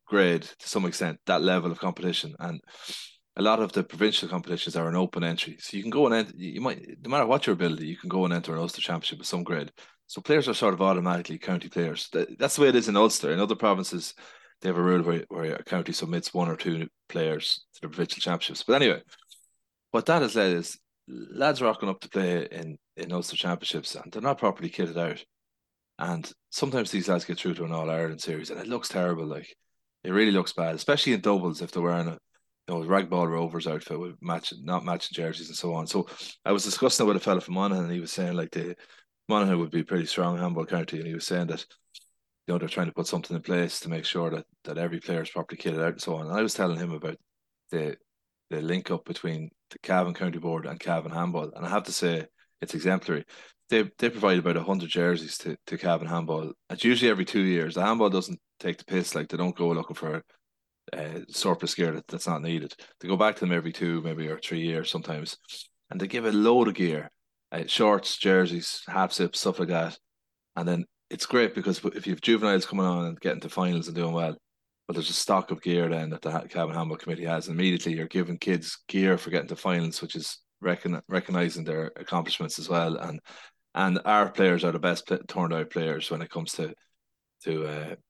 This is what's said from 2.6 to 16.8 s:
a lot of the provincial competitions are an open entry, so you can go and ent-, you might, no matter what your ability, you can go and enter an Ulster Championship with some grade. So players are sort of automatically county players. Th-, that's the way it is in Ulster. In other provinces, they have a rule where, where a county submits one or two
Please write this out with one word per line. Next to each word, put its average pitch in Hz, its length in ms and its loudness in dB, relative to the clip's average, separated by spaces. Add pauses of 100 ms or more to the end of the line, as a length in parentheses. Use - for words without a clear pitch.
a 95 60 -2
lot 110 180 4
of 101 120 0
the 98 100 2
provincial 92 460 0
competitions 85 480 -4
are 82 140 0
an 85 40 -2
open 90 300 0
entry, 85 340 -4
so - 160 -14
you 98 80 -6
can 113 80 -6
go 143 140 4
and 117 100 6
ent-, 101 240 -2
you 90 220 -8
might, 123 260 -4 (160)
no - 60 -12
matter 135 160 4
what 123 220 4
your 101 80 4
ability, 80 320 0
you 85 100 -8
can 90 140 -10
go 92 160 2
and 87 80 0
enter 82 180 -4
an 80 80 -2
Ulster 85 220 -4
Championship 82 360 -4
with - 80 -10
some 87 160 -4
grade. 82 300 -4 (340)
So - 140 -12
players 147 300 4
are 110 40 2
sort 104 200 4
of 87 80 2
automatically 87 560 2
county 87 320 -4
players. 82 400 -2
Th-, - 180 0 (100)
that's - 180 2
the 143 60 6
way 139 60 10
it 123 80 8
is 110 140 6
in 101 80 4
Ulster. 104 340 6
In 90 80 2
other 104 140 2
provinces, 95 580 0 (480)
they 92 80 -2
have 87 80 0
a 87 60 4
rule 90 200 6
where, 85 260 0
where 80 260 -4
a - 100 -10
county 90 280 -2
submits 85 420 -2
one 87 160 2
or 80 60 -2
two 82 320 -2 (200)